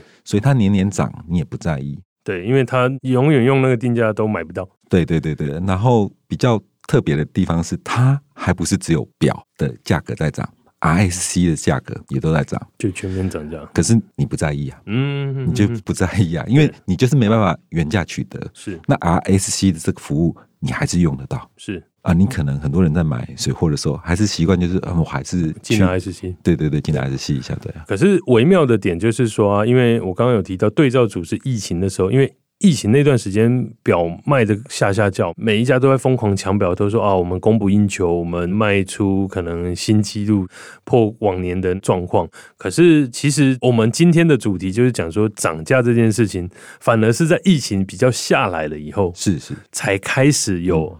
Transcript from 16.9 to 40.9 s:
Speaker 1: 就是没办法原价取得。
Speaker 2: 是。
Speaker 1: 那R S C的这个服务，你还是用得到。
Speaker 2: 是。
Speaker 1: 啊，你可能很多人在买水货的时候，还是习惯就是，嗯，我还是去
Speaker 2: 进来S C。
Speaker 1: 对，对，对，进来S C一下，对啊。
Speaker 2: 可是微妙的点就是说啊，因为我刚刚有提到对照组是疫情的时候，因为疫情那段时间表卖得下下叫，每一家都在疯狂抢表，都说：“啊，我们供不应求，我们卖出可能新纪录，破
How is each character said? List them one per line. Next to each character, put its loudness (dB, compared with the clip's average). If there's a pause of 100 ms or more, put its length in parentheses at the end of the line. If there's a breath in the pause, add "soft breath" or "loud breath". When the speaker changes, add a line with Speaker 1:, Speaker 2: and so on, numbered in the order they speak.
Speaker 1:
就 2
是 2
没 4
办 4
法 0 (120)
原 -2
价 0
取 -8
得。 -12
Speaker 2:
是。 -12
Speaker 1:
那 2
R 0
S 2
C 2
的 -10
这 -2
个 -6
服 -2
务， 0 (240 loud breath)
你 -4
还 -2
是 0
用 2
得 -14
到。 -10
Speaker 2:
是。 -12 (200)
Speaker 1:
啊， 0
你 4
可 -2
能 -4
很 -4
多 2
人 2
在 0
买 -4
水 -4
货 0
的 0
时 -8
候， 0
还 -2
是 2
习 -2
惯 2
就 0
是， -2
嗯， -2
我 2
还 -6
是 -4 (100)
去 -2
Speaker 2:
进 4
来 0
S -8
C。 -10
Speaker 1:
对， 2
对， -2
对， 0
进 -2
来 -2
S -4
C -4
一 -4
下， -10
对 -12
啊。 -16
Speaker 2:
可 -4
是 4 (100)
微 6
妙 6
的 4
点 -2
就 0
是 0
说 2
啊， 0
因 4
为 4
我 -4
刚 0
刚 2
有 2
提 -6
到 0
对 2
照 2
组 -6
是 -6
疫 -2
情 -6
的 -2
时 -4
候， 2
因 2
为 2 (240)
疫 4
情 0
那 6
段 4
时 -4
间 0 (100)
表 2 (220)
卖 2
得 2 (140)
下 0
下 2
叫， -2
每 0
一 0
家 2
都 4
在 4
疯 0
狂 0
抢 -2
表， 0
都 0
说 0
：“啊， 2
我 2
们 -4
供 4
不 0
应 4
求， 0
我 0
们 -4
卖 2
出 -2
可 -6
能 -6
新 2
纪 -8
录， 0 (380 loud breath)
破 2